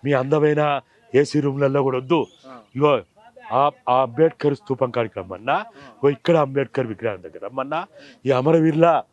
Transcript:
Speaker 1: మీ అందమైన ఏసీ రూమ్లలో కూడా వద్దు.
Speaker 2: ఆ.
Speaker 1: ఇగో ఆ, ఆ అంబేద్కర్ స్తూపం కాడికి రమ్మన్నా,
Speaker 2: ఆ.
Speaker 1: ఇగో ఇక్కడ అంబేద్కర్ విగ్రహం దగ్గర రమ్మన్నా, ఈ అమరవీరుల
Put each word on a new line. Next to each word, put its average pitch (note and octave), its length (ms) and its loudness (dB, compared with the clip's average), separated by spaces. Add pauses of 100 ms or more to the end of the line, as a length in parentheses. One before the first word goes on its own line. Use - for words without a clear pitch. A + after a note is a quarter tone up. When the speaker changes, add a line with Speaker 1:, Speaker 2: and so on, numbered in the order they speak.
Speaker 1:
మీ C#3+ 80 0
అందమైన D3 680 0 (340)
ఏసీ D3 240 2
రూమ్లలో C#3 440 0
కూడా C3 140 0
వద్దు. C3 300 -2 (200)
Speaker 2:
ఆ. B2+ 120 -20 (160)
Speaker 1:
ఇగో C#3 260 2 (520)
ఆ, C#3 180 2 (180)
ఆ B2+ 120 2
అంబేద్కర్ C#3+ 540 0
స్తూపం B2+ 360 -4
కాడికి A2 280 -6
రమ్మన్నా, F#2+ 340 -6
Speaker 2:
ఆ. G3+ 120 -4 (220)
Speaker 1:
ఇగో C#3 220 0
ఇక్కడ E3 280 0
అంబేద్కర్ C3+ 500 -2
విగ్రహం G#2 360 -8
దగ్గర E2 200 -18
రమ్మన్నా, C3+ 440 -8 (380)
ఈ C3 60 0
అమరవీరుల D#3+ 800 2